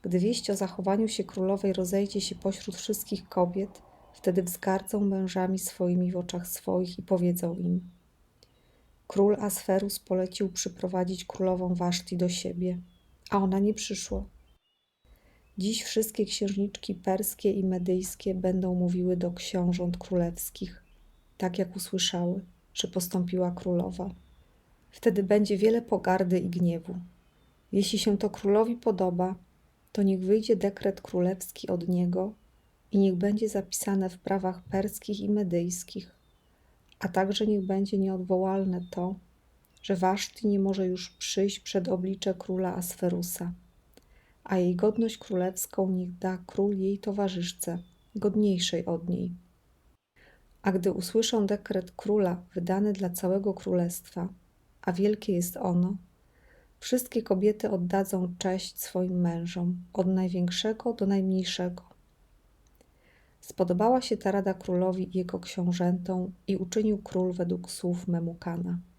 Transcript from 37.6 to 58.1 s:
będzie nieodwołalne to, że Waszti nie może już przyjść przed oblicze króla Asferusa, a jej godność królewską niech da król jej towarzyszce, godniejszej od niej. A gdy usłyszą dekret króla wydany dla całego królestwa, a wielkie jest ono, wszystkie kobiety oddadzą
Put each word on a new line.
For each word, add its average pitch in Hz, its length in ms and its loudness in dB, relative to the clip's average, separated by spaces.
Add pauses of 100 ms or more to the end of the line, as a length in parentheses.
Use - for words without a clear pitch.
będzie 196 320 0
nieodwołalne 190 840 0 (100)
to, 180 240 -4 (640)
że 202 140 0
Waszti 190 520 0
nie 202 120 4
może 196 280 0
już 180 220 -4
przyjść - 500 -2
przed 180 280 -2
oblicze 190 460 -2
króla 185 420 -2
Asferusa, 175 760 -4 (920)
a 190 140 0
jej 180 180 4
godność 220 420 2
królewską 185 760 -2
niech 180 260 -2
da 185 280 -4
król 202 320 0
jej 196 220 0
towarzyszce, 185 800 -2 (360)
godniejszej 196 680 2
od 170 240 -2
niej. 180 260 -2 (1300)
A 196 100 2
gdy 185 200 2
usłyszą 220 540 2
dekret 202 460 -2
króla 190 520 2 (120)
wydany 190 380 2
dla 185 160 -2
całego 190 440 0
królestwa, 175 760 -2 (520)
a 180 120 -2
wielkie 208 400 2
jest 175 240 -2
ono, 180 400 2 (840)
wszystkie 247 440 -2
kobiety 208 460 2
oddadzą 180 680 0